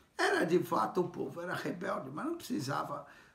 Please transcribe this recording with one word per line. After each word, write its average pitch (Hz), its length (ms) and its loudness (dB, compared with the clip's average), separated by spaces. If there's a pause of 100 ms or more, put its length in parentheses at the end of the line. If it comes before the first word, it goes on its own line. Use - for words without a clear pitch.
(180)
Era 381 260 4
de 170 180 6
fato, - 380 2
o 170 80 2
povo 135 320 -6
era 175 140 -4
rebelde, 170 560 -4
mas 180 160 -6
não 339 100 -2
precisava 151 720 -4 (280)